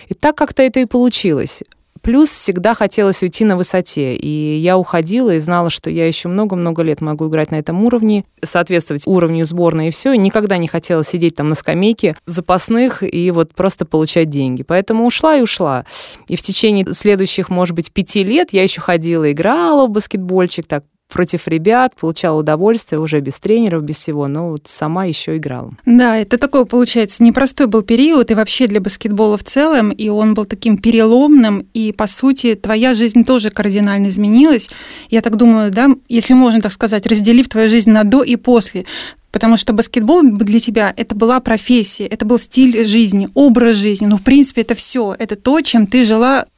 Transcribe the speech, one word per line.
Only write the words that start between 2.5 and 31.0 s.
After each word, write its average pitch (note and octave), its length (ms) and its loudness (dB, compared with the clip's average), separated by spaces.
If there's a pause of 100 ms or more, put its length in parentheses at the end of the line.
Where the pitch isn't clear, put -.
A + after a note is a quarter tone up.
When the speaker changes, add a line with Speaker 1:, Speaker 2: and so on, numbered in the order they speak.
Speaker 1:
хотелось G3+ 500 -2
уйти F#3 220 -2
на G3 140 0
высоте. E3+ 580 -4
И D3+ 400 -6
я F3 220 0
уходила F#3 560 -2
и D#3+ 40 2
знала, E3+ 300 -2
что - 220 -8
я E3 160 -2
ещё E3+ 240 -4
много-много F3 520 -4
лет D#3+ 200 -4
могу D#3 260 -6
играть D#3 220 -2
на D#3+ 60 -6
этом E3 280 -4
уровне, A3 400 0 (180)
соответствовать E3+ 640 -2
уровню E3 380 0
сборной E3 440 -2
и - 20 -6
всё. C4+ 240 -2
И A#3+ 40 2
никогда G3+ 380 0
не E3+ 100 -4
хотела E3 380 -2
сидеть E3+ 320 -2
там D3 140 -4
на D#3 40 -2
скамейке F3+ 720 -2
запасных F#3+ 800 -2
и F3 300 -4
вот E3 220 -2
просто F#3 300 -2
получать D#3+ 460 -2
деньги. C3 320 -4
Поэтому G3+ 420 -2
ушла D4+ 320 0
и C4+ 60 2
ушла. C#3+ 420 -4 (420)
И F3+ 100 -6
в - 60 -6
течение G3 520 0
следующих, G3 560 -2
может F3+ 260 -2
быть, E3+ 160 -8
пяти G3 320 -2
лет G#3+ 300 -2
я F#3+ 80 2
ещё F#3+ 180 -2
ходила, E3 500 -2
играла C4+ 560 0
в A#3 40 0
баскетбольчик, F#3 760 -4
так, D3 180 -6 (280)
против F3+ 360 -4
ребят, G#3+ 520 2
получала D#3+ 380 -2
удовольствие D#3 600 -2
уже D#3 200 -2
без C#3 200 -8
тренеров, G3+ 420 0
без D3+ 140 -6
всего, D3 320 -4
но D#3+ 220 -6
вот D3+ 180 -8
сама E3 380 -4
ещё D#3+ 300 -6
играла. C3 360 -10 (120)
Speaker 2:
Да, A#3+ 320 4
это A3 220 -2
такой, C4+ 280 0
получается, A#3 580 0
непростой C4 420 2
был A3 160 0
период B3 480 2
и A3+ 40 2
вообще A3 340 0
для G3+ 120 0
баскетбола G#3 560 -2
в G3 60 -6
целом, C4+ 480 0
и G#3+ 180 -6
он G#3+ 260 2
был G#3 120 -2
таким G#3 320 -2
переломным, A3+ 960 4